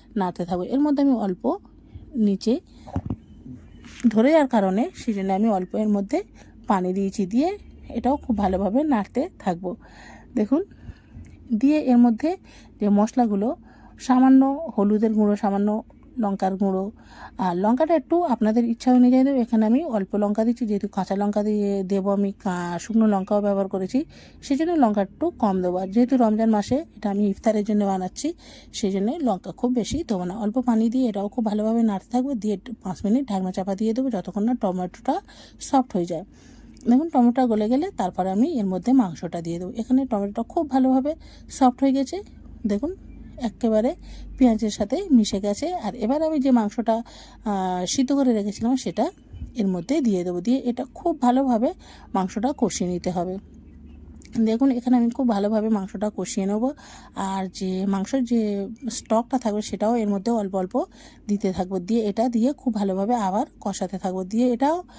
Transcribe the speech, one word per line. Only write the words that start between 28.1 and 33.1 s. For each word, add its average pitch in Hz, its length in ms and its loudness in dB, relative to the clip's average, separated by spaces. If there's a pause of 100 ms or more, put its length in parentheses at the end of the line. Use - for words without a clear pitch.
সেই 190 180 -4
জন্য 202 200 -2
লঙ্কা 226 400 -4
খুব 254 220 -2
বেশি 247 340 -2
দেবো 180 160 -2
না। 180 140 -6
অল্প 214 240 -2
পানি 226 280 2
দিয়ে 254 200 0
এটাও 202 180 -4
খুব 220 180 -4
ভালোভাবে 220 380 0
নাড়তে 202 280 0
থাকবো, 254 220 0
দিয়ে 208 200 -2
একটু 208 200 -8 (100)
পাঁচ 185 220 -8
মিনিট 262 240 2